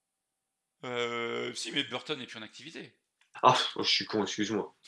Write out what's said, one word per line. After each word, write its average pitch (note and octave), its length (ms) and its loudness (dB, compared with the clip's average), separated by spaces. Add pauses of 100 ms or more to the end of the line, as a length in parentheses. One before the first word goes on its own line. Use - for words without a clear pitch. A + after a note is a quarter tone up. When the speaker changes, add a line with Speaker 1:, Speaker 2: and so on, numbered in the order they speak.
(840)
Speaker 1:
Euh, A#2+ 680 -2
si, A#2 180 -6
mais C#3 120 2
Burton B2 340 -6
n'est A#2+ 80 -10
plus - 120 -14
en A2 40 -10
activité. B2 500 -14 (500)
Speaker 2:
Ah, B2 140 10 (200)
oh, - 60 -2
je G2+ 80 2
suis - 160 2
con, G#2+ 160 0
excuse-moi. G2+ 520 -2 (140)